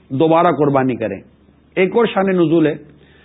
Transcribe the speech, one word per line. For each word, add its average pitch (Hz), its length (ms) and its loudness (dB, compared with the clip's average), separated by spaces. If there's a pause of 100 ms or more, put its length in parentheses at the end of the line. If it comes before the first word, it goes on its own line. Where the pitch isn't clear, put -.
(100)
دوبارہ 160 360 2
قربانی 135 500 0
کریں۔ 98 240 -6 (560)
ایک 190 200 0
اور 233 100 2
شان 196 200 -2
نزول 170 400 2
ہے، 147 80 -2 (500)